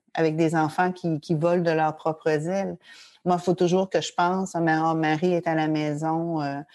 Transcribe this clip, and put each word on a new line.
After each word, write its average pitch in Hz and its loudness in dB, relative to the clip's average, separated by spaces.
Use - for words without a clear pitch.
avec 160 0
des 165 2
enfants 165 0
qui, 160 -4
qui - -2
volent 170 2
de 170 0
leurs 156 0
propres 156 -4
ailes. 175 -2
Moi, 180 2
il - -10
faut 185 2
toujours 185 2
que 160 0
je - -6
pense, « 185 0
Ah, 170 -2
mais, 165 2
ah, 160 2
Marie 160 0
est 170 0
à 160 0
la 156 0
maison, 156 -2
euh, 143 -6